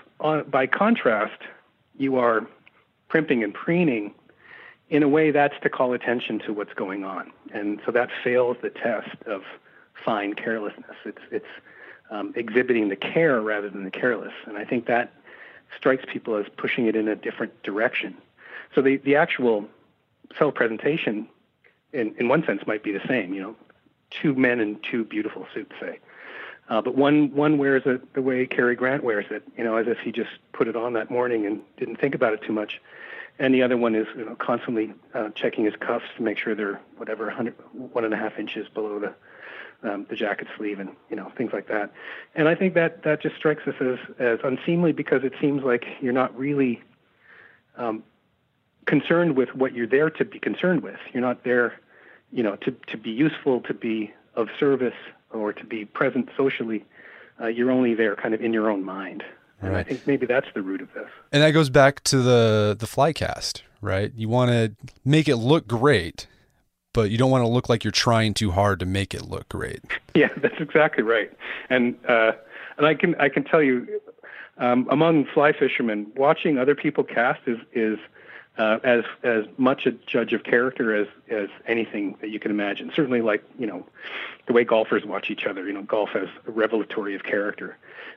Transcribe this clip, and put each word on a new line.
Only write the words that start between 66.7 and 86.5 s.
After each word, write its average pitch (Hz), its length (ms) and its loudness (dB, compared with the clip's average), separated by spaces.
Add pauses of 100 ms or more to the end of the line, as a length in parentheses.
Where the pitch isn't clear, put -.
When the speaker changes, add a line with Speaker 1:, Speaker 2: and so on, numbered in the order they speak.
Speaker 2:
but 107 180 2
you 113 60 2
don't 131 140 4
wanna 123 160 4
look 120 220 4
like 120 140 4
you're 107 80 0
trying 110 420 4
too 104 180 0
hard 98 280 4
to 90 60 -4
make 95 280 -2
it 67 160 -8
look - 200 -10
great. - 360 -6
Speaker 1:
<laughs> - 60 -12 (220)
Yeah, 139 220 6
that's - 240 0
exactly 156 460 2
right. 110 260 0 (380)
And, 120 260 2 (100)
uh, 113 280 4 (440)
and 147 80 4
I 156 100 4
can, 170 200 2
I 143 140 4
can 139 160 0
tell 160 180 4
you, 131 380 0 (560)
um, 123 340 2
among 156 340 6
fly 147 280 4
fishermen, 113 640 0
watching 147 400 4
other 131 180 4
people 147 300 -2
cast 123 420 0
is, 120 100 -2 (140)
is, 110 260 0 (600)
uh, 110 260 2
as, 120 220 4 (180)
as 113 220 2 (120)
much 131 280 2
a 127 60 4
judge 117 420 -2
of 110 100 -2
character 120 500 2
as, 104 140 0 (220)
as 104 180 -2 (180)
anything 110 540 -2
that 107 100 -10
you 107 100 -8
can 113 120 -4
imagine. 101 420 -4
Certainly, 127 280 0
like, 107 200 0 (160)
you 131 80 -6
know, 92 200 -10 (640)
the 127 60 2
way 120 120 6
golfers 110 400 2
watch 101 260 -6
each - 140 -6
other, 95 200 -6
you 101 60 -4
know, 98 120 -8
golf 104 260 -2
has 95 180 -4 (180)
a 117 60 -8